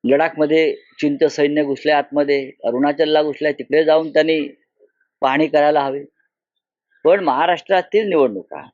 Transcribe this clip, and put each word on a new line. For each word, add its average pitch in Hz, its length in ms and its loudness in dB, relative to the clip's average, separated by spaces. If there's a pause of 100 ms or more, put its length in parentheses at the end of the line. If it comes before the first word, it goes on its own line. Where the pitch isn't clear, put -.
लडाखमध्ये 151 680 0 (260)
चीनचं 147 280 0
सैन्य 147 360 0
घुसलंय 139 300 -2
आतमध्ये, 143 560 -2 (140)
अरुणाचलला 147 580 0
घुसलंय, 151 300 -4
तिकडे 151 320 -2
जाऊन 156 280 2
त्यांनी 156 280 2 (840)
पाहणी 139 240 0
करायला 147 340 2
हवी. 139 240 -6 (1000)
पण 185 200 2
महाराष्ट्रातील 175 840 0
निवडणुका 110 540 -2 (120)